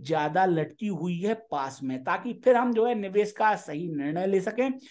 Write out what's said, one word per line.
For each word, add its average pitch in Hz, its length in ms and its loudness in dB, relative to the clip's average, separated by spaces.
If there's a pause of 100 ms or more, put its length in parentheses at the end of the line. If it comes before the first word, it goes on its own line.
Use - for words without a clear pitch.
ज्यादा 156 440 2
लटकी 165 420 0
हुई 175 320 -4
है 208 160 0 (160)
पास 135 320 -4
में, 131 220 -6
ताकि 190 280 -2 (120)
फिर 254 120 8
हम 247 180 2
जो 220 120 4
है 240 80 2
निवेश 208 380 0
का 214 240 2
सही 170 320 -6
निर्णय 156 380 -2
ले 196 140 2
सकें। 226 300 0 (200)